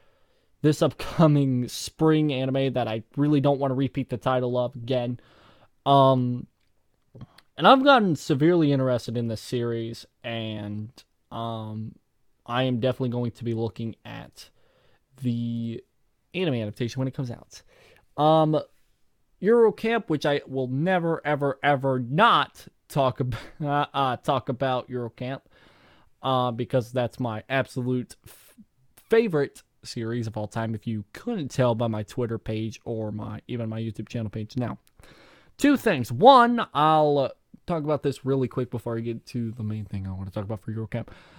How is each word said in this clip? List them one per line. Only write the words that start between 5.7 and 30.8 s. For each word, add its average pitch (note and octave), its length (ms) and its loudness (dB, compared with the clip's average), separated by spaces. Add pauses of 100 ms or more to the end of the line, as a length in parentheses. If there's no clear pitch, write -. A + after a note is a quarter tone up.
Um, C3 640 4 (1080)
and E3+ 120 4
I've C4 160 8
gotten A#3 320 6
severely D#3 560 2
interested B2+ 440 0
in A#2+ 120 -2
this A2+ 140 -6
series, A#2 680 -6 (160)
and, A2 680 -8 (400)
um, A2 640 -10 (520)
I A#2+ 180 -2
am B2+ 180 0
definitely B2+ 280 0
going A#2+ 220 -4
to - 140 -14
be A#2 80 -2
looking A2+ 500 -6
at - 460 -16 (720)
the A#2 600 -6 (520)
anime F3 220 -2
adaptation A2+ 440 -4
when C3 80 -2
it C3 60 -8
comes B2 180 -6
out. - 300 -18 (600)
Um, D#3 380 4 (840)
Eurocamp, A3+ 680 2
which D#3 180 -2
I C#3+ 220 0
will C3 200 -4
never, E3 580 0
ever, C#3+ 380 -2
ever C3+ 360 2
not D3+ 680 0 (240)
talk C3+ 320 0
ab-, B2+ 140 -4 (120)
<laughs> - 160 -12
uh, C#3+ 300 0
uh, C3 240 0
talk C3+ 320 -2
about B2+ 400 -2
Eurocamp, B2 520 -8 (800)
uh, B2+ 300 0
because A#2+ 400 -2
that's B2 280 -4
my A2+ 300 -4
absolute B2+ 640 -4 (100)
f-, - 300 -20 (540)
favorite F#3+ 540 2 (200)
series A#2 440 -6
of G#2 80 -8
all G#2 120 -6
time, A2+ 280 -4
if G#2+ 120 -8